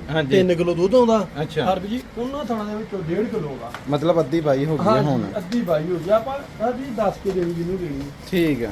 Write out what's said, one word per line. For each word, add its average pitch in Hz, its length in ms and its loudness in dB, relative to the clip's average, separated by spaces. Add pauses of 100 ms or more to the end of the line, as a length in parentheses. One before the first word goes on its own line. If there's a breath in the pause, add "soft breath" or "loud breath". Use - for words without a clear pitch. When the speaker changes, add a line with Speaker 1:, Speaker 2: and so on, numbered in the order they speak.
Speaker 1:
ਹਾਂਜੀ। 151 260 2
Speaker 2:
ਤਿੰਨ 180 200 6
ਕਿਲੋ 175 180 2
ਦੁੱਧ 185 220 2
ਆਉਂਦਾ। 226 320 6 (140)
Speaker 1:
ਅੱਛਾ। 156 320 0
Speaker 2:
ਹਰਬ 185 120 -2
ਜੀ, 240 180 -6 (140)
ਉਹਨਾਂ 269 280 -6
ਥਣਾ 214 180 -4
ਦੇ 214 120 -6
ਵਿੱਚੋਂ 196 240 -6
ਡੇਢ 180 280 -2
ਕਿਲੋ 185 200 -4
ਆਉਂਦਾ। 131 240 -10 (180)
Speaker 1:
ਮਤਲਬ 160 300 2
ਅੱਧੀ 156 220 0
ਬਾਈ 143 240 2
ਹੋ 156 120 0
ਗਈ 175 100 2
ਆ 220 40 6
Speaker 2:
ਹਾਂਜੀ, 147 160 4
Speaker 1:
ਹੁਣ। 123 160 2 (140)
Speaker 2:
ਅੱਧੀ 202 240 -2
ਬਾਈ 156 220 0
ਹੋ 175 220 -2
ਗਈ। 185 40 -4
ਆਪਾਂ 226 580 0
ਹਰ 247 60 0
ਜੀ 269 100 -6 (120)
ਦਸ 202 180 0 (100)
ਕੇ 196 80 -2
ਦੇਣੀ 175 220 -2
ਜਿਹਨੂੰ 170 240 -4
ਦੇਣੀ 147 220 -6
ਆ। 143 120 -10 (200)
Speaker 1:
ਠੀਕ 156 320 2
ਆ। 107 80 -4